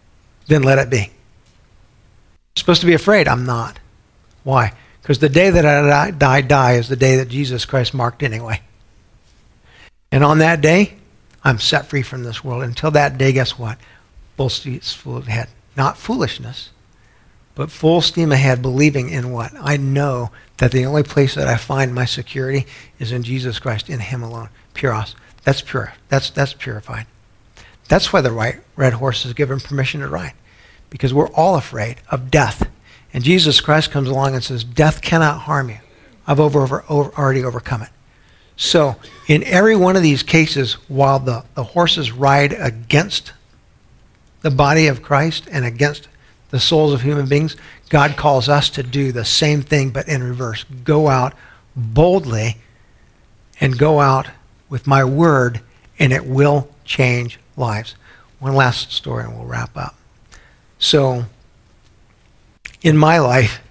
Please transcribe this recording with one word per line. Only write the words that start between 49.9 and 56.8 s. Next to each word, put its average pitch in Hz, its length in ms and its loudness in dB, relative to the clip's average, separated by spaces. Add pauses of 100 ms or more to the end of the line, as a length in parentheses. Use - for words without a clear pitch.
in 135 160 -2
reverse. 123 400 -6 (220)
Go 151 240 2
out 131 240 0 (420)
boldly 120 840 0 (1000)
and 131 180 -2
go 147 220 2
out 135 280 2 (420)
with 131 180 -8
my 135 160 4
word, 131 560 2 (400)
and 131 140 4
it - 120 -4
will 143 440 2 (160)